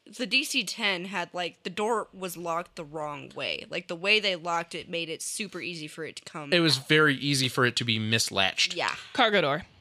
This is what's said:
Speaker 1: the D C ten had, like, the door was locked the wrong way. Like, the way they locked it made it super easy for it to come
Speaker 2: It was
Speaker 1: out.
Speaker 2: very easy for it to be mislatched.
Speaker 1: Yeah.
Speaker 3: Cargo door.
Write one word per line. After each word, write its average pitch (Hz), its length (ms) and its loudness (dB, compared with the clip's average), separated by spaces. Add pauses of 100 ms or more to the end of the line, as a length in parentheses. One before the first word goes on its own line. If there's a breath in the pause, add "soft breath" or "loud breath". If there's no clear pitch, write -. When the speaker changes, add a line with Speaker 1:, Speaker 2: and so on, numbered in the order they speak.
(180)
Speaker 1:
the 247 80 -2
D 262 180 0
C 262 200 -2
ten 190 420 -2
had, 185 280 -6
like, 175 300 -6
the 196 60 -6
door 208 440 -2
was 185 240 -10
locked 170 380 -6
the 175 80 -10
wrong 147 520 -10
way. 95 340 -4
Like, 180 180 -8
the 180 80 -6
way 196 240 2
they 196 160 0
locked 170 380 -4
it 165 160 -10
made 165 200 -6
it 160 120 -8
super 180 400 -8
easy 156 260 -10
for 160 180 -12
it 117 120 -14
to - 60 -16
come 147 300 -8
Speaker 2:
It 175 60 6
was 151 200 6
Speaker 1:
out. - 80 -10
Speaker 2:
very 151 280 8
easy 135 340 0
for 127 160 4
it 117 120 2
to 127 60 0
be 113 160 2
mislatched. 110 760 2
Speaker 1:
Yeah. 131 220 -2 (180)
Speaker 3:
Cargo 214 280 4
door. 147 220 0 (180)